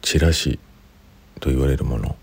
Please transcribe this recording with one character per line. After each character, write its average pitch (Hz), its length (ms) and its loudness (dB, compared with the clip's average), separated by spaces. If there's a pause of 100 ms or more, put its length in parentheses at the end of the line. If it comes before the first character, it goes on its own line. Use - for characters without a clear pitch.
チ - 180 0
ラ 82 120 4
シ 71 280 -2 (800)
と - 80 -2
言 65 100 2
わ 67 80 2
れ 67 80 2
る 67 80 -2
も 62 140 -2
の。 - 260 -4